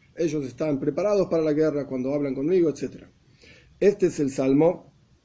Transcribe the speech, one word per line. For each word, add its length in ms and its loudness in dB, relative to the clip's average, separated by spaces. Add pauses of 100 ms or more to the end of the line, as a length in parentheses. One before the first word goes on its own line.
(160)
Ellos 280 -2
están 340 -4
preparados 500 0
para 140 0
la 120 0
guerra 320 0
cuando 260 -4
hablan 220 -2
conmigo, 340 2
etcétera. 420 -8 (680)
Este 260 4
es 140 -2
el 100 0
Salmo, 640 2 (320)